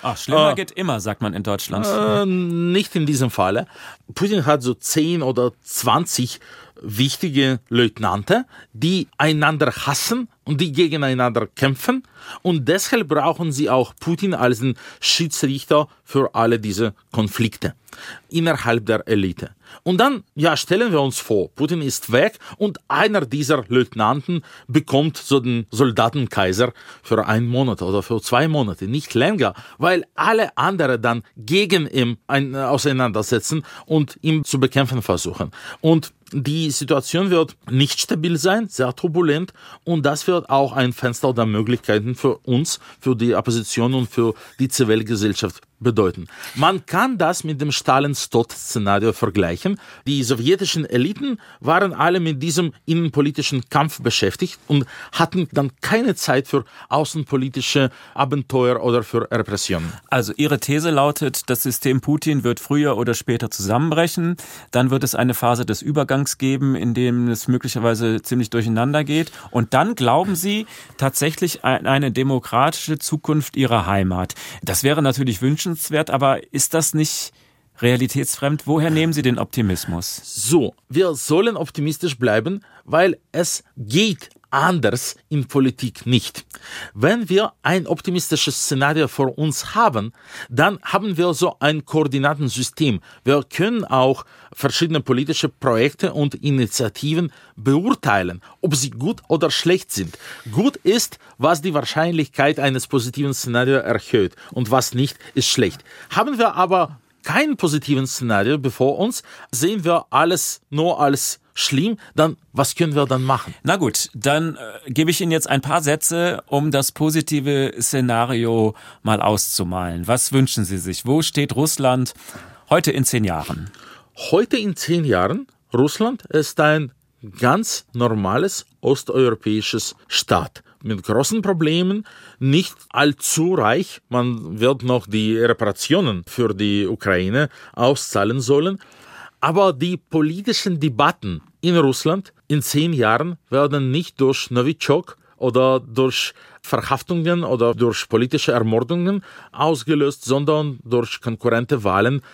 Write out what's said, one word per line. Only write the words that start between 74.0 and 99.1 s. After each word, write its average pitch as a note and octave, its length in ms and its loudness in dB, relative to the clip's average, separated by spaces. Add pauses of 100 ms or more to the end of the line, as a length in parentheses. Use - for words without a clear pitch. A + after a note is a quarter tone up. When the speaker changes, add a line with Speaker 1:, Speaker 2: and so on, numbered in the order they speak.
Speaker 1:
Das F#2 220 -4
wäre D3 180 2
natürlich C3 400 0
wünschenswert, D#3 680 -2
aber C3+ 440 0
ist C#3+ 220 -2
das D#3+ 180 0
nicht - 400 -2 (460)
realitätsfremd? C3+ 880 0
Woher D#3 240 2
nehmen D#3+ 200 2
Sie D3 120 -2
den A#2+ 160 2
Optimismus? F2+ 840 -2
Speaker 2:
So, - 520 0 (120)
wir E3+ 280 0
sollen G3 420 0
optimistisch D3+ 600 -4
bleiben, A2 440 0 (240)
weil F3 320 2 (140)
es - 320 -4 (120)
geht D3 540 0 (240)
anders C3+ 600 0 (140)
in D3 180 -2
Politik C3 580 0
nicht. - 400 0 (480)
Wenn F#3+ 340 2
wir G3 260 2 (100)
ein F#3 240 0
optimistisches E3 680 -2
Szenario C#3+ 520 0
vor C3+ 300 -2
uns D3+ 360 -4
haben, B2+ 400 0 (360)
dann D#3+ 340 2
haben G3 340 -2
wir F3 160 2
so F3 260 0
ein D3+ 260 0
Koordinatensystem. C#3 1120 0 (240)
Wir C#3 200 2
können A3 400 -2
auch C3 420 2 (280)
verschiedene D3+ 480 0
politische C#3 480 -2
Projekte C3 640 0
und C#3+ 220 0
Initiativen C#3 960 -2 (240)
beurteilen, A2 840 0 (200)
ob D3+ 140 2
sie B2+ 160 -4
gut B2+ 360 -4